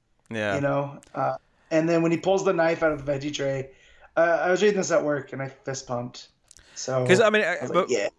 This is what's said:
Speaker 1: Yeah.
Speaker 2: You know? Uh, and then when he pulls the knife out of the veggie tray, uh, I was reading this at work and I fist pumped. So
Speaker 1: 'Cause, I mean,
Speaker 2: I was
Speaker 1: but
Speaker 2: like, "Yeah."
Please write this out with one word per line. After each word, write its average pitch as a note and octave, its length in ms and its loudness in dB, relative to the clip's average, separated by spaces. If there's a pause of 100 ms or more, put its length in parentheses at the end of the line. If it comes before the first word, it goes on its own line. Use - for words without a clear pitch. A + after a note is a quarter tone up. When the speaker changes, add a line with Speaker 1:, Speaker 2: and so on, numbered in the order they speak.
(300)
Speaker 1:
Yeah. G#2+ 260 -2
Speaker 2:
You - 60 -2
know? C#3 380 -2 (140)
Uh, C3+ 220 -4 (340)
and D#3+ 180 2
then E3 140 2
when E3+ 100 2
he E3 60 0
pulls F#3 260 0
the F#3+ 80 2
knife E3 300 0
out D#3 100 4
of C#3 120 -6
the C#3+ 80 -2
veggie C#3+ 220 -6
tray, C3+ 360 -4 (460)
uh, E3 260 4
I F3 80 0
was F3+ 120 2
reading G3 160 4
this D#3 120 -2
at D3+ 140 2
work C#3+ 280 -2
and C3 100 -8
I C3 60 -8
fist - 380 -10
pumped. B2 420 -8 (480)
So B2+ 300 -2
Speaker 1:
'Cause, F#3 140 6
I G#3+ 100 6
mean, G#3+ 140 2
Speaker 2:
I E3 180 -2
was B2 80 -6
Speaker 1:
but F3 180 2
Speaker 2:
like, - 100 0
"Yeah." G2+ 100 -2 (100)